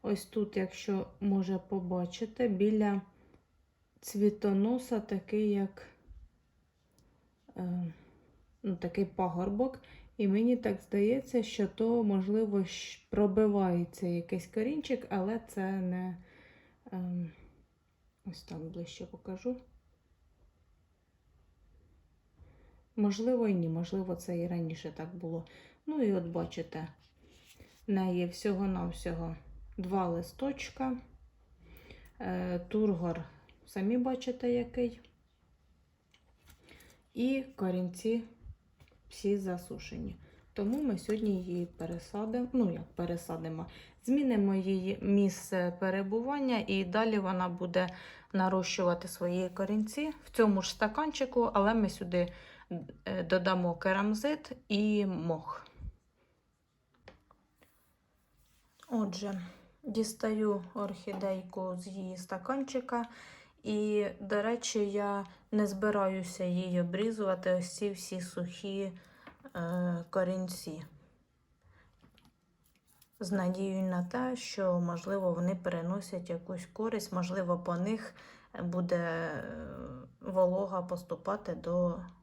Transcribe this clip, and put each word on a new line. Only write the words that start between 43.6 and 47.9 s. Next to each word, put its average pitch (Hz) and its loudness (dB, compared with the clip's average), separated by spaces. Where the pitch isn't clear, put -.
змінимо 240 4
її 190 0
місце 190 4
перебування, 220 0
і 190 2
далі 214 2
вона 185 0
буде 180 0